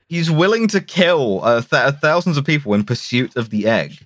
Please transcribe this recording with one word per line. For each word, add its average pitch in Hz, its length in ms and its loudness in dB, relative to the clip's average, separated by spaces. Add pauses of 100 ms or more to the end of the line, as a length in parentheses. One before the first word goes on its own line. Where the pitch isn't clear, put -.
he's 170 240 -2
willing 208 360 2
to 202 120 -2
kill, 156 640 0
uh, 117 180 2
th-, 139 400 0
thousands 165 340 0
of 143 80 -2
people 143 300 -2
in 104 100 2
pursuit 123 520 -4
of 113 140 -4
the 104 180 -2
egg. 87 380 -2